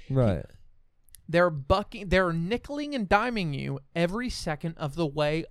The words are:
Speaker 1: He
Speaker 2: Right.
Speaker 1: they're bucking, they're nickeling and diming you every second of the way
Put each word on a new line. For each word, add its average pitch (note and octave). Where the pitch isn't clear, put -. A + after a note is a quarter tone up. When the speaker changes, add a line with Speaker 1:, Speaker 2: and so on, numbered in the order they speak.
Speaker 1:
He C3+
Speaker 2:
Right. A2+
Speaker 1:
they're F3
bucking, F#3+
they're F3+
nickeling A#3+
and G#3
diming G#3
you C#3
every F#3+
second E3
of D3
the E3+
way D3+